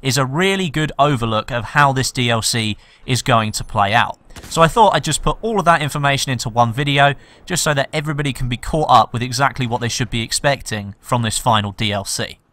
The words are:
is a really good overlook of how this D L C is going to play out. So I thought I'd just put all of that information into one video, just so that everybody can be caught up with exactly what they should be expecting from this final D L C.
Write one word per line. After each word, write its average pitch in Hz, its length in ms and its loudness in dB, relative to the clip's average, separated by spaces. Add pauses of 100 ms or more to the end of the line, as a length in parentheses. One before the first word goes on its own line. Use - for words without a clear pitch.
is 135 160 -2
a 139 80 2
really 185 420 0
good 151 300 -2
overlook 117 540 0
of 120 120 -4
how 143 300 2
this 131 180 -2
D 120 200 0
L 113 100 2
C 107 340 -2 (300)
is 127 160 -2
going 110 300 2
to - 120 -6
play 101 300 0
out. 113 240 2 (320)
So 165 140 4
I 165 40 6
thought 202 280 4
I'd 151 80 0
just - 180 -2
put 151 220 0
all 220 160 0
of 165 60 0
that 165 180 4
information 143 480 0
into 123 180 -4
one 117 240 -2
video, 143 400 2 (320)
just - 180 -4
so 151 120 0
that 139 180 -2
everybody 147 400 -4
can 127 160 -4
be 120 80 -2
caught 156 320 -2
up 117 240 6
with 113 80 -2
exactly 127 460 -2
what 113 120 -4
they 117 100 -4
should 117 200 -4
be 117 140 -2
expecting 104 760 -4
from 123 220 -2
this 110 160 -2
final 104 340 2
D 104 200 -2
L 101 120 -2
C. - 360 -8 (120)